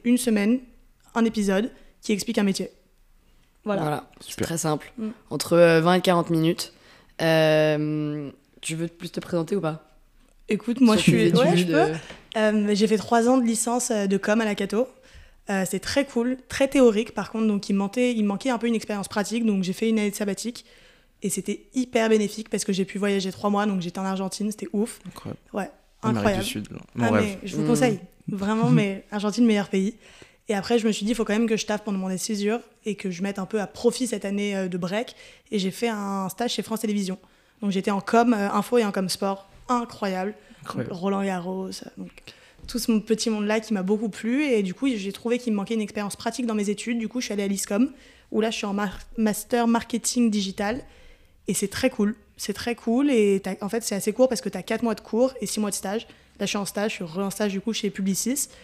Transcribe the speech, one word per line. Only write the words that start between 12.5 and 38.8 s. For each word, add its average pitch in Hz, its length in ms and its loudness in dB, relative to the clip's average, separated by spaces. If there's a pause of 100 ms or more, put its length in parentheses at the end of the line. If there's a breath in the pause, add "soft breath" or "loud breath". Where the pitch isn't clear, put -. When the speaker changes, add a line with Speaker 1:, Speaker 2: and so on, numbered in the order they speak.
Speaker 1:
j'ai 208 120 4
fait 214 100 2
trois 233 320 2
ans 262 100 6
de 247 60 4
licence, 233 460 0
euh, 208 160 0
de 196 100 2
com 208 240 2
à 220 40 0
la 208 100 0
Cato. 208 340 0 (600 soft breath)
Euh, 190 200 0
c'est 190 120 -4
très - 240 0
cool, 254 320 -2 (120)
très 277 200 0
théorique 233 440 6
par - 200 -6
contre, 220 160 0
donc 202 200 0
il 208 60 0
manquait, 202 380 2
il 220 120 0
manquait 202 260 0
un 240 80 0
peu 233 100 -2
une 233 60 2
expérience 208 340 -4
pratique, 220 360 -2
donc 202 200 2
j'ai 185 80 -2
fait 220 160 0
une 220 100 2
année 208 120 0
de 196 40 -6
sabbatique 214 500 -6 (580 soft breath)
et 196 80 -2
c'était - 340 -6 (100)
hyper 247 340 2
bénéfique 214 420 2
parce 208 140 -2
que 208 80 0
j'ai 190 120 0
pu 190 140 -6
voyager 196 340 0
trois - 180 -2
mois, 202 160 2
donc 196 140 0
j'étais 175 180 -8
en 190 60 -4
Argentine, 190 480 -4
c'était - 200 -10
ouf. 214 360 -2
Speaker 3:
Incroyable. - 320 -12 (120)
Speaker 1:
Ouais, 196 180 -6 (320)
Speaker 3:
Amérique 220 160 0
Speaker 1:
incroyable. 190 260 2
Speaker 3:
du - 60 -4
Sud, - 180 -6 (260)
mon 120 100 0
Speaker 1:
Ah, 110 60 2
Speaker 3:
rêve. 107 140 4
Speaker 1:
mais 98 140 -4 (100)
je - 80 -8
vous - 60 0
Speaker 2:
Mm. - 40 0
Speaker 1:
conseille, 233 320 4 (300)
vraiment, 214 420 0
Speaker 3:
<laughs> - 0 -
Speaker 1:
mais 208 400 2
Argentine, 208 340 0
meilleur 208 240 4
pays. 196 260 0 (540 loud breath)
Et 220 60 0
après, 220 240 2
je 220 80 0
me 214 60 4
suis 202 120 -4
dit, 214 80 0
il - 20 0
faut 233 100 0
quand 208 80 0
même 220 160 2
que 220 80 2
je 202 100 -4
taffe 214 180 -2
pendant 196 140 -2
mon 185 80 -4
année 190 100 -2
de 175 40 -8
césure 208 400 -2 (240)
et 208 120 -4
que 196 140 -6
je 175 120 -8
mette 196 160 -4
un 190 80 -6
peu 214 140 -2
à 190 60 -2
profit - 400 0
cette 208 180 -6
année, 202 320 -2
euh, 190 120 -2
de 180 100 -4
break. 196 360 -4 (380 loud breath)
Et 214 80 0
j'ai 190 100 0
fait 233 180 -2
un 196 400 -4
stage 240 260 -4
chez 208 80 -2
France 220 180 -6
Télévisions. 202 380 -2 (440 soft breath)
Donc 202 80 0
j'étais 190 220 0
en 196 80 0
com, 240 340 4
euh, 202 160 0
info 208 280 0
et 226 60 4